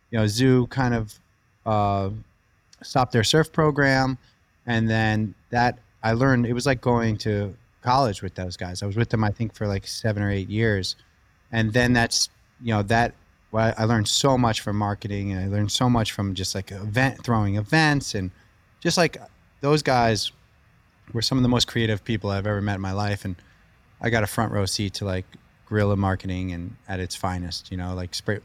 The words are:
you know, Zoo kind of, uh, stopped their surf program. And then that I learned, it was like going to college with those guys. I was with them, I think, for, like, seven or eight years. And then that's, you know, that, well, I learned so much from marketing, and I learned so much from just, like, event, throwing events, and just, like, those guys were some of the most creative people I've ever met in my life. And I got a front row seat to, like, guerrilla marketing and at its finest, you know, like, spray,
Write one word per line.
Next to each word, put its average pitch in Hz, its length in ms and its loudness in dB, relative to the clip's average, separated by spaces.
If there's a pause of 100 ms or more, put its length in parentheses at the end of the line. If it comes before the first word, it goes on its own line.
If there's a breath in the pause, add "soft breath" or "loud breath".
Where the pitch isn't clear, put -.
(120)
you 117 80 0
know, 107 80 4
Zoo 123 400 4
kind 123 260 -2
of, 110 240 -4 (480)
uh, 101 440 0 (760)
stopped - 300 0
their 113 100 4
surf 156 300 2
program. 135 640 2 (480 soft breath)
And 113 240 0
then 107 460 0 (160)
that 120 280 2 (240)
I 113 80 2
learned, 120 360 2
it 123 60 -2
was 120 120 -2
like 127 160 0
going 117 380 0
to 101 360 -2 (260)
college 123 400 2
with 95 140 -10
those 90 220 -8
guys. 90 260 -8
I - 20 -6
was 101 120 -2
with 113 120 0
them, 110 140 0
I 104 80 2
think, 110 220 -6
for, 110 120 -6
like, 98 220 -2
seven 104 340 -4
or 101 80 -2
eight 98 200 -4
years. 104 480 0 (560 soft breath)
And 110 180 2
then 123 220 4
that's, - 360 2 (320)
you 117 120 0
know, 104 100 2
that, 113 300 2 (380)
well, 113 260 2
I 110 80 0
learned 110 240 2
so 135 280 2
much 123 220 2
from 101 160 -4
marketing, 101 560 -4
and 95 80 -4
I 95 80 -4
learned 101 240 0
so 127 180 2
much 113 220 2
from 98 220 -4
just, 92 200 -6
like, 95 180 -6
event, 107 520 -2
throwing 104 320 0
events, 143 580 2
and 92 180 -4 (500 soft breath)
just, 170 160 0
like, 170 200 0 (440)
those 147 200 2
guys 117 520 2 (800)
were 117 80 -2
some 135 160 0
of 127 60 4
the 123 60 4
most 123 180 2
creative 110 360 0
people 104 260 -2
I've 98 160 -2
ever 104 160 -2
met 101 140 -2
in 95 60 -6
my 95 100 -4
life. 101 320 -4
And 92 140 -8 (640 soft breath)
I 117 80 0
got 113 140 2
a 101 40 -2
front 113 240 -2
row 101 140 0
seat 98 300 -4
to, 104 100 -6
like, 92 200 -4 (440)
guerrilla 104 260 2
marketing 92 560 -2
and 87 240 -10 (140)
at 95 100 -6
its 90 160 -6
finest, 90 560 -6
you 92 60 -8
know, 90 180 -6
like, 90 200 -8
spray, 104 300 -6